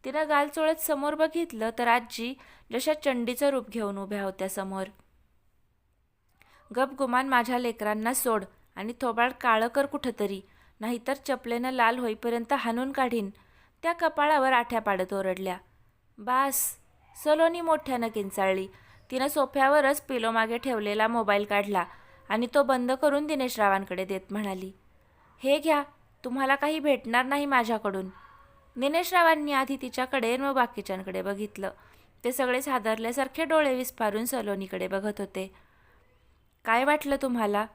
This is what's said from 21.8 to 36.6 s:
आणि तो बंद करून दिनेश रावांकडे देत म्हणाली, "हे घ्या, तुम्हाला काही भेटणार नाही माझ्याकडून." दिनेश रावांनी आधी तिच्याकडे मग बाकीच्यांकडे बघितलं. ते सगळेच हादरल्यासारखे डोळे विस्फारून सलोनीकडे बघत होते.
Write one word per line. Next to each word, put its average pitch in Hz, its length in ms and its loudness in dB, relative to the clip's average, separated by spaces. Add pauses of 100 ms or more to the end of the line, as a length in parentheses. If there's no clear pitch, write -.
आणि 226 260 0
तो 285 80 6
बंद 247 280 2
करून 285 360 2
दिनेश 262 320 -2
रावांकडे 190 460 2
देत 190 160 -4 (100)
म्हणाली, 190 400 -4 (720)
"हे 277 160 4
घ्या, 294 240 2 (400)
तुम्हाला 269 320 0
काही 302 240 0
भेटणार 254 460 2
नाही 285 200 0
माझ्याकडून." 214 640 0 (680)
दिनेश 330 360 0
रावांनी 320 380 4
आधी 269 300 0
तिच्याकडे 254 560 -2
मग 269 160 -2
बाकीच्यांकडे 190 680 -2
बघितलं. 196 500 -6 (520)
ते 247 80 0
सगळेच 254 380 0
हादरल्यासारखे 240 760 -2
डोळे 294 300 2
विस्फारून 226 500 -2
सलोनीकडे 196 600 -4
बघत 202 320 -4
होते. 190 360 -8 (1120)